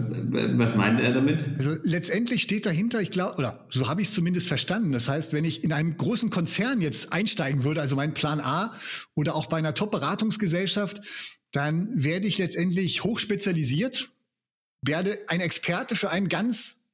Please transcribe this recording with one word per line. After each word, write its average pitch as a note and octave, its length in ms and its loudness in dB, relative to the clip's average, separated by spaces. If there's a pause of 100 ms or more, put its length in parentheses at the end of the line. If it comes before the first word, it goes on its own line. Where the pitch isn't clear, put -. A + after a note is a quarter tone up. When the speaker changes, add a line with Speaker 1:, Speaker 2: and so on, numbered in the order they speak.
Speaker 1:
was - 720 2
meint G#2+ 240 6
er B2 140 4
damit? C#3+ 320 2 (120)
Speaker 2:
Also C#3+ 260 0
letztendlich F#3+ 580 0
steht G#3 240 0
dahinter, G#3+ 340 2
ich F#3+ 100 0
glaub, F3+ 300 -2
oder B2 300 -4
so B2 180 0
habe E3 140 0
ich F3 80 0
es - 40 -2
zumindest F3 360 0
verstanden. F3+ 420 0
Das A#2+ 160 0
heißt, D3+ 240 -2
wenn D3+ 140 0
ich D#3+ 180 -4
in D#3+ 80 2
einem D#3 240 0
großen A3 340 0
Konzern G3+ 520 0
jetzt D3 320 -2
einsteigen D3 500 0
würde, D#3 160 0
also C#3 160 0
mein D3 180 0
Plan D3+ 280 0
A D#3+ 320 -2 (420)
oder D3+ 200 0
auch D3+ 100 -2
bei E3 120 0
einer D#3 180 0
Top-Beratungsgesellschaft, G3+ 1200 0 (540)
dann D#3 400 0
werde F3 340 0
ich E3+ 100 0
letztendlich F3 680 0
hochspezialisiert, G3 1040 0 (720)
werde F#3+ 460 0
ein E3+ 120 0
Experte F#3 560 -2
für F#3+ 140 -2
einen F3+ 180 0
ganz G#3+ 680 -2